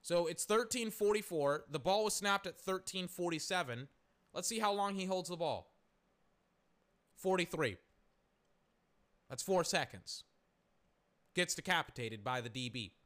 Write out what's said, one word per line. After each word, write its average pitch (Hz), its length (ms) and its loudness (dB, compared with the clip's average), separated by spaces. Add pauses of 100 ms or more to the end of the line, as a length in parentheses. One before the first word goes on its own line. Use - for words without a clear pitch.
So 170 240 2
it's - 200 -2
thirteen 226 440 2
forty-four. 175 800 2
The 151 80 -6
ball 190 280 4
was 202 100 2
snapped 196 320 0
at - 120 -10
thirteen 185 480 -4
forty-seven. 160 800 -2 (460)
Let's - 140 -4
see 226 100 0
how 208 160 2
long 202 220 0
he 185 100 -2
holds 185 240 -2
the 180 60 -4
ball. 147 400 -4 (1400)
Forty-three. 165 600 2 (1500)
That's 131 140 -8
four 185 200 4
seconds. - 600 -4 (1120)
Gets 175 180 2
decapitated 123 680 -2
by 127 180 -2
the 117 80 -8
D 123 200 -6
B. 110 240 -8 (120)